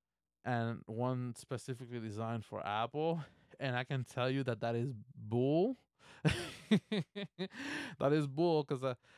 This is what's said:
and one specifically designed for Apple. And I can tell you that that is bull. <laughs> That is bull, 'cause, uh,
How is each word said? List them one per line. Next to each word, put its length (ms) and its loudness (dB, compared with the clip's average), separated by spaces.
and 400 0
one 500 0
specifically 640 -8
designed 460 -4
for 180 -6
Apple. 580 0
And 160 -2
I 100 0
can 180 -2
tell 260 0
you 140 2
that 160 0
that 160 0
is 180 0
bull. 640 2
<laughs> 60 4
That 140 4
is 140 6
bull, 380 4
'cause, 180 -2
uh, 120 0